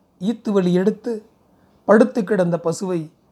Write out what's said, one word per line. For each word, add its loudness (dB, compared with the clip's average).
ஈத்துவலி -2
எடுத்து -2
படுத்து 4
கிடந்த 0
பசுவை -4